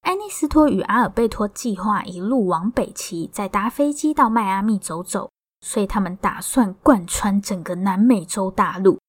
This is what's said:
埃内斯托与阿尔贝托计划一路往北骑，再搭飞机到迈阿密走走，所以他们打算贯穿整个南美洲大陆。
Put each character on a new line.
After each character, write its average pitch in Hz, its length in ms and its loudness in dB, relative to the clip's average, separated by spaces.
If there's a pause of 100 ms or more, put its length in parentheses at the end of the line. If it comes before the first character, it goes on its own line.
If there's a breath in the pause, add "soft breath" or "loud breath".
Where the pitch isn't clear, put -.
埃 - 140 -2
内 415 120 -10
斯 311 200 -6
托 302 200 4
与 196 140 0
阿 233 200 0
尔 196 80 0
贝 233 180 0
托 214 200 -4
计 208 300 -6
划 202 260 0
一 175 160 -12
路 214 280 0
往 180 240 0
北 226 200 -2
骑， - 400 -8
再 202 160 -6
搭 202 220 0
飞 285 240 0
机 302 180 -2
到 285 160 4
迈 220 220 0
阿 196 140 -2
密 214 160 2
走 170 240 -8
走， - 260 -6 (320)
所 - 220 -2
以 - 20 2
他 214 140 -2
们 185 160 -2
打 175 260 -4
算 196 400 0
贯 208 240 6
穿 202 340 0
整 190 240 -6
个 180 120 -6
南 185 240 -2
美 214 260 4
洲 190 240 -4
大 180 300 0
陆。 190 180 6 (120)